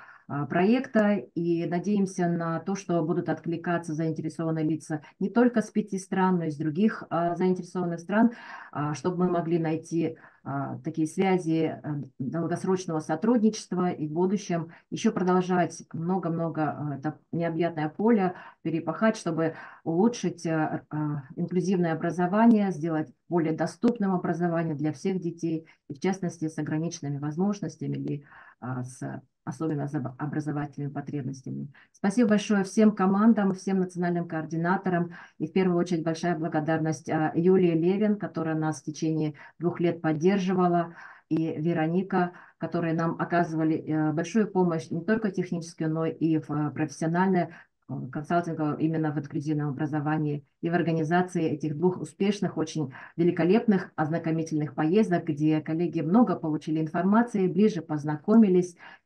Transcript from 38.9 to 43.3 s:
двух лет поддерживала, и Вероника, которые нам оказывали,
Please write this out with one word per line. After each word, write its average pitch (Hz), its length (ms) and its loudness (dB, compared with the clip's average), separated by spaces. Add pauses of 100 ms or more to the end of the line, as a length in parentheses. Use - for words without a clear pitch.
двух 170 220 -2
лет 170 220 0
поддерживала, 175 920 2 (340)
и 160 300 -2
Вероника, 175 720 0 (260)
которые 165 360 -2
нам 165 260 0
оказывали, 160 580 0